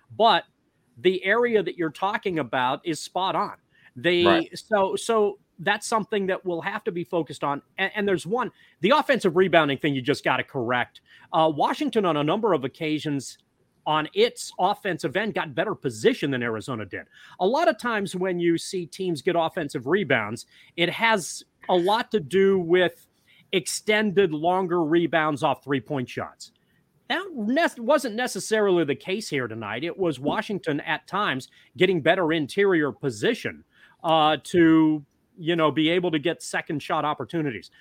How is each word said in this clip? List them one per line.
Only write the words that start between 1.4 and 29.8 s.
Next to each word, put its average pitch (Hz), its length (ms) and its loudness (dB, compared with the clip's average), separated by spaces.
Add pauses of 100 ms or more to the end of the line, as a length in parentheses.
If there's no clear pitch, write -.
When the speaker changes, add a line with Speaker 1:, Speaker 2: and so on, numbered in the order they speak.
Speaker 1:
that 165 140 -6
you're 165 140 -2
talking 196 480 -4
about 131 440 -2
is 160 160 -4
spot 180 360 -4
on. 165 200 -4 (400)
They 170 300 2
Speaker 2:
Right. 185 320 2
Speaker 1:
so, 196 380 0
so 208 440 0 (200)
that's 196 280 -2
something 214 400 -2
that 185 160 -4
we'll 175 180 -4
have 196 220 -6
to 214 80 -4
be 170 120 -6
focused 160 400 -4
on. 143 180 -2 (160)
And, 190 180 0
and 208 120 -2
there's 185 180 0
one, 208 260 -2 (300)
the 180 80 2
offensive 247 480 2
rebounding 160 400 4
thing 143 180 0
you 131 60 -2
just 127 220 0
gotta 127 200 0
correct. 123 560 -4 (320)
Uh, 160 240 4
Washington 233 500 0
on 160 120 0
a 147 60 0
number 196 300 0
of 135 120 0
occasions 151 720 -6 (480)
on 151 280 0
its 226 360 0 (100)
offensive 185 580 -2
end 208 160 -2
got 165 200 -6
better 190 220 -2
position 139 560 0
than 127 100 0
Arizona 110 440 -4
did. 95 160 -12 (400)
A 180 40 2
lot 285 220 2
of 311 100 2
times 214 380 -4
when 180 240 -2
you 170 180 2
see 180 280 -8
teams 175 360 -6
get 175 160 0
offensive 156 500 -4
rebounds, 135 580 0 (320)
it 175 120 2
has 196 540 0 (240)
a 190 80 4
lot 202 360 0
to 196 100 0
do 196 360 2
with 170 500 0 (440)
extended, 202 800 0
longer 175 540 0
rebounds 156 580 0
off 139 220 -2
three-point 131 420 -4
shots. - 460 -12 (560)
That 330 160 -2 (100)
ne-, 262 320 0 (100)
wasn't 247 380 0
necessarily 208 720 0
the 143 100 0
case 196 320 -6
here 127 220 -4
tonight. 113 340 -8